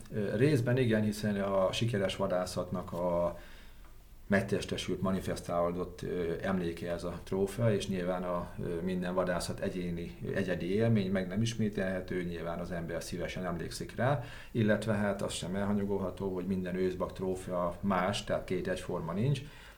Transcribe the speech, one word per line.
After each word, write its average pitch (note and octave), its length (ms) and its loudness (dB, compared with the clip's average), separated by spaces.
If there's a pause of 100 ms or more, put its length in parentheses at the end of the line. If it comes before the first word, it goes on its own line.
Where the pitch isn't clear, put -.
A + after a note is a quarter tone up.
(120)
Ö, G#2 240 0
részben B2 400 4
igen, A2 260 4
hiszen G#2 380 0
a G2 320 4
sikeres G2+ 440 2
vadászatnak F2+ 760 -2
a F2 460 2 (920)
megtestesült, F#2+ 720 2
manifestálódott, F2 1040 0
ö, F2+ 300 -2 (100)
emléke F2 500 0
ez E2+ 120 -4
a F2 200 -6
trófea, G2+ 500 2
és G2 140 0
nyilván F#2 340 0
a, F2 280 -2 (120)
ö, F2 220 -2
minden F2+ 300 -2
vadászat F2+ 460 0
egyéni, F2 560 -2 (180)
egyedi F2+ 400 0
élmény, G#2+ 360 4
meg F#2 180 2
nem G2 140 0
ismételhető, F#2+ 800 0
nyilván E2+ 360 -4
az E2+ 120 -4
ember E2+ 320 -4
szívesen F2 420 -4
emlékszik E2+ 520 -4
rá, C3 280 2 (260)
illetve G#2+ 420 4
hát G2+ 300 0
az - 100 -2
sem F2+ 220 -4
elhanyagolható, G2 800 0
hogy F2+ 120 -2
minden F#2 280 0
őszbak F2+ 380 0
trófea F2+ 680 -2
más, F#2+ 440 2
tehát - 200 0
két F2+ 240 -2
egyforma E2+ 440 -2
nincs, C#3 280 2 (380)